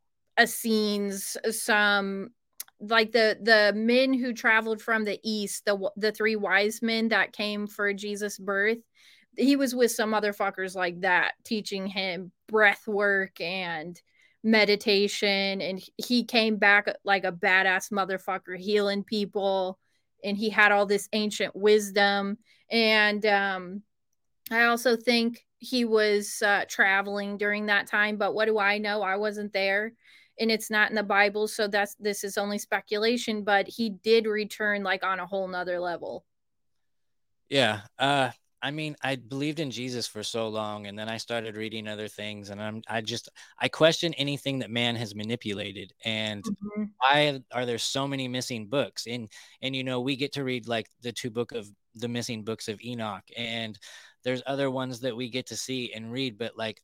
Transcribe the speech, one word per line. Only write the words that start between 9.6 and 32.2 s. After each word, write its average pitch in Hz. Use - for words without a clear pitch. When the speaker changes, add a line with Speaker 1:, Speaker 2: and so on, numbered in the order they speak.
Speaker 1:
with 240
some 220
motherfuckers 196
like 180
that, 180
teaching 196
him 190
breath 214
work 202
and 175
meditation. 202
And 185
he, -
he 247
came 220
back 202
like 196
a 185
badass 190
motherfucker, 185
healing 202
people. 190
And 202
he 214
had 208
all 202
this 196
ancient 214
wisdom. 202
And, 214
um, 196
I 233
also 233
think 233
he 240
was, 214
uh, 202
traveling 202
during 208
that 202
time, 208
but 196
what 214
do 220
I 202
know? 208
I 190
wasn't 208
there, 202
and 226
it's 220
not 214
in 214
the 214
Bible, 208
so 214
that's, 202
this 208